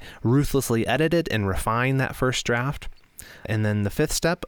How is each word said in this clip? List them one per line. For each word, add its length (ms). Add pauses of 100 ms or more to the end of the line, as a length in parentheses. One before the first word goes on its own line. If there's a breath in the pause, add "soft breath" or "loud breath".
(220 loud breath)
ruthlessly 640
edit 280
it 180
and 160
refine 500
that 180
first 300
draft. 440 (540 loud breath)
And 220
then 160
the 80
fifth 240
step, 340